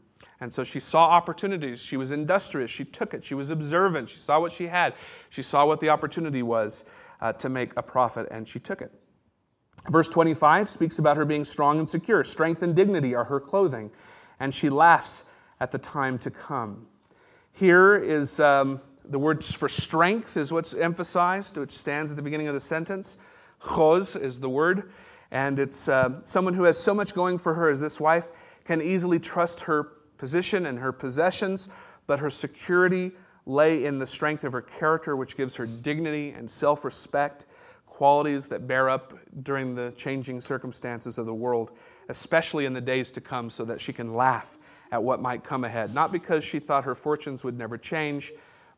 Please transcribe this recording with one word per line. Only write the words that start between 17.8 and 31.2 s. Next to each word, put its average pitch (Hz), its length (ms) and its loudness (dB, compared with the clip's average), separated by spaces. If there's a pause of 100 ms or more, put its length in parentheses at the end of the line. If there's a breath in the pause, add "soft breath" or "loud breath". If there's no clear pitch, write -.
is, 147 420 0
um, 139 400 6 (260)
the 139 140 -4
word 151 240 0
for - 240 -2
strength 180 720 0
is 151 160 -4
what's 165 200 -4
emphasized, 175 840 -2
which 135 140 -6
stands 147 400 -4
at 147 40 -10
the 147 80 -8
beginning 151 240 -4
of 147 60 -4
the 139 60 -2
sentence. 165 580 -8 (420 loud breath)
Choz 170 600 2
is 131 200 -6
the 131 100 -4
word, 175 420 0 (380 loud breath)
and 139 300 -2
it's, 139 300 -2
uh, 131 340 4
someone 185 300 0
who 185 100 0
has 165 140 6
so 208 160 2
much 202 200 -2
going 180 240 0
for 175 160 -2
her 165 160 2
as 139 100 2
this 151 200 -6
wife 160 320 2 (340 loud breath)
can 165 160 0
easily 175 380 0
trust 175 420 -2
her 151 220 0 (340)
position 175 500 -2
and 123 120 -6
her 131 120 -2
possessions, 175 800 -2 (380 loud breath)